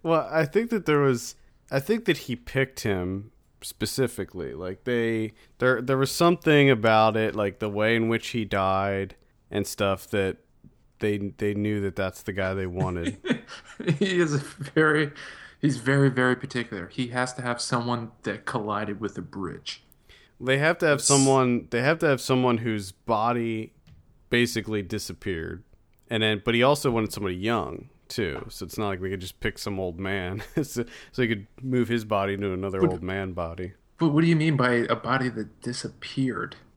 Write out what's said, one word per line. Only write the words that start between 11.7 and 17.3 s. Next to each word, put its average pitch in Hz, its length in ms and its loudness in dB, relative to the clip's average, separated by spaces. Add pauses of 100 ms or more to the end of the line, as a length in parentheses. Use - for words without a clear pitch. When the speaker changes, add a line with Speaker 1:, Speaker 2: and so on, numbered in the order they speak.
Speaker 1:
that 95 120 -4
that's 95 280 -4
the 104 100 -6
guy 95 220 -2
they 95 120 -4
wanted. 90 560 -4
Speaker 2:
<laughs> 370 60 -8 (680)
He 185 220 2
is 156 140 2
a 139 40 0
very, 151 720 0 (500)
he's 135 180 2
very, 139 300 4
very 127 280 4
particular. 110 500 -6
He 123 220 -6
has 123 260 -2